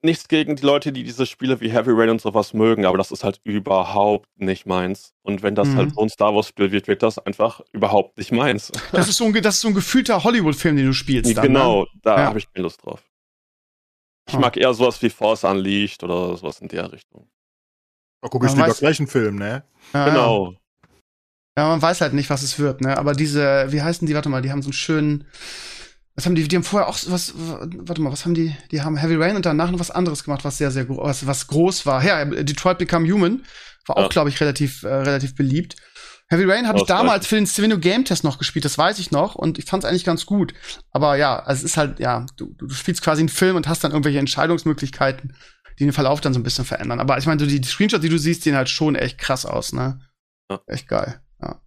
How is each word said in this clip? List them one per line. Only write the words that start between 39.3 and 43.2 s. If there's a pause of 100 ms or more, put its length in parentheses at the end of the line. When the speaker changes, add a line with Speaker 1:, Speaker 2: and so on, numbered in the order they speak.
Speaker 2:
und
ich
fand's
eigentlich
ganz
gut. (380)
Aber
ja,
also
es
ist
halt,
ja, (120)
du,
du,
du
spielst
quasi